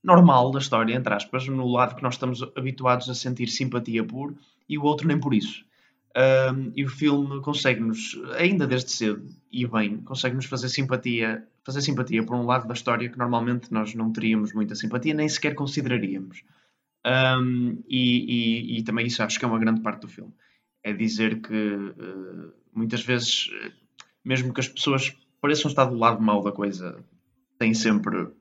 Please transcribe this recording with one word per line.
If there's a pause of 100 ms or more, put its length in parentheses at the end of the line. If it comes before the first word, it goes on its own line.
normal
da
história,
entre
aspas,
no
lado
que
nós
estamos (140)
habituados
a
sentir
simpatia
por, (340)
e
o
outro
nem
por
isso. (520)
Ahm,
e
o
filme
consegue-nos, (180)
ainda
desde
cedo, (260)
e
bem,
consegue-nos
fazer
simpatia, (160)
fazer
simpatia
por
um
lado
da
história
que
normalmente
nós
não
teríamos
muita
simpatia,
nem
sequer
consideraríamos. (640)
Ahm, (100)
e,
e,
e
também
isso
acho
que
é
uma
grande
parte
do
filme. (500)
É
dizer
que,
eh, (240)
muitas
vezes,
eh, (540)
mesmo
que
as
pessoas (240)
pareçam
estar
do
lado
mau
da
coisa, (560)
têm
sempre (140)